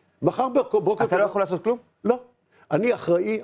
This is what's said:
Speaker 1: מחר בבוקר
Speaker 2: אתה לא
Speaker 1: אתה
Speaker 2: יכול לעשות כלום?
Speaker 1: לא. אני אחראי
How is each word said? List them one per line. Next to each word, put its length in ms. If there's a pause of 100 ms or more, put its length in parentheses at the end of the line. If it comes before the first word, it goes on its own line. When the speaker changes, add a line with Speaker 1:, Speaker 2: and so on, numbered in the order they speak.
(220)
Speaker 1:
מחר 280
בבוקר 560
Speaker 2:
אתה 120
לא 60
Speaker 1:
אתה 60
Speaker 2:
יכול 120
לעשות 220
כלום? 140 (260)
Speaker 1:
לא. 160 (520)
אני 220
אחראי 500